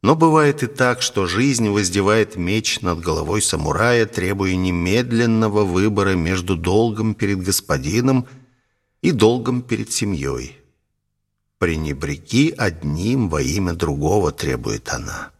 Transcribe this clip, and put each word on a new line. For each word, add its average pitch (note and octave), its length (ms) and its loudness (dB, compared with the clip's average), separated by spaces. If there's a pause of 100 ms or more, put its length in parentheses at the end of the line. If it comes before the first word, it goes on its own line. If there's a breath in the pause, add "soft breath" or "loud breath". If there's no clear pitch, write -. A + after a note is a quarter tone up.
Но D#3+ 140 6
бывает D#3 460 4
и B2 40 -2
так, A#2+ 360 0
что - 240 -2
жизнь A2+ 420 2
воздевает G2+ 680 2
меч F#2+ 440 -2
над F2 200 -2
головой E2 420 -2
самурая, A#2 640 2
требуя F#2+ 480 -2
немедленного G#2 1080 2
выбора G2 500 2
между F2+ 420 -2
долгом G#2+ 580 0
перед G2 280 -2
господином B2+ 840 0 (760 loud breath)
и F3 80 2
долгом B2 500 2
перед A#2+ 320 -6
семьей. C2+ 640 -4 (1000)
«Пренебреги D#2 1000 -2
одним F2+ 720 -2
во D#2 140 -2
имя F2 320 -2
другого», D#2 580 0
требует A#1+ 560 -6
она. - 500 -10